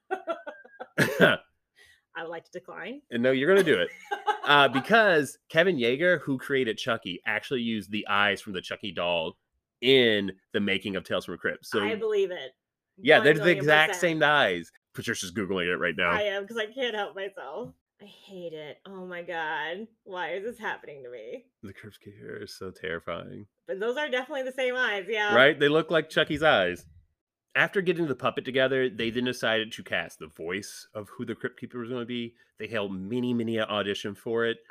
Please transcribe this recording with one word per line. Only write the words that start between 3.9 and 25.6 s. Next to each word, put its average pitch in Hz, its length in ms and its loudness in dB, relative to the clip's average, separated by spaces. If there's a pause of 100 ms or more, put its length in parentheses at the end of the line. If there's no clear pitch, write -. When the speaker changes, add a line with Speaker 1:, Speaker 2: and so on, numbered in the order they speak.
Speaker 2:
<laughs> - 80 -6 (260)
Speaker 1:
Uh, 143 220 8
because 156 720 4 (100)
Kevin 170 300 4
Yeager, 139 420 2
who 135 180 -4
created 127 400 0
Chucky, 113 480 -4
actually 117 360 -2
used 110 300 -4
the 104 180 -4
eyes 101 320 2
from 107 100 -12
the 92 80 -6
Chucky 98 320 -10
doll 85 460 -2 (420)
in 113 540 6 (180)
the 117 80 0
making 98 380 0
of 90 80 -8
Tales 95 180 -4
from 87 120 -10
the - 20 -12
Crypt. - 280 -6
So - 160 -2
Speaker 2:
I 220 140 -2
believe 208 340 0
it. 147 220 -12 (460)
Speaker 1:
Yeah, 151 220 6
Speaker 2:
One 113 40 0
Speaker 1:
they're 147 120 8
the 156 40 -4
Speaker 2:
million 170 200 4
Speaker 1:
exact 151 340 4
Speaker 2:
percent. - 80 -6
Speaker 1:
same 160 200 2
eyes. 123 480 2 (240)
Patricia's 104 380 -6
Googling 92 400 -2
it 92 60 0
right 85 180 -2
now. 185 140 2
Speaker 2:
I 208 140 2
am, 202 220 -4
'cause 226 120 -12
I 214 80 -4
can't 240 280 -6
help 196 220 -6
myself. 190 580 -10 (280)
I 202 40 -20
hate 185 460 -14
it. 151 340 -14
Oh 190 200 -14
my 175 160 -10
God. 165 680 -6 (160)
Why 175 300 -8
is 196 100 -6
this 233 160 -10
happening 143 440 -10
to 123 60 -14
me? 123 360 -14 (160)
Speaker 1:
The 98 100 -14
Crypt - 300 -20
Keeper 107 420 -16
is 98 100 -14
so 95 160 -12
terrifying. 90 800 -8 (180)
Speaker 2:
But 185 140 -8
those 233 160 -4
are 302 140 -4
definitely 262 340 -4
the 262 80 -8
same 254 240 -4
eyes, 214 320 -2
yeah. 208 260 0
Speaker 1:
Right? 139 240 6
They 143 120 4